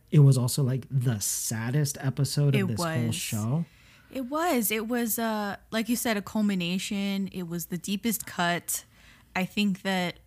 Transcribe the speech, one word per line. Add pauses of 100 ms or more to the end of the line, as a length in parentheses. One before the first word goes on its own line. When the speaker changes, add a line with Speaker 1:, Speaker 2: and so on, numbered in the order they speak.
(120)
Speaker 1:
It
was
also,
like,
the
saddest
episode
of
Speaker 2:
It
Speaker 1:
this
whole
Speaker 2:
was.
Speaker 1:
show. (460)
Speaker 2:
It
was.
It
was,
uh, (140)
like
you
said,
a
culmination.
It
was
the
deepest
cut. (520)
I
think
that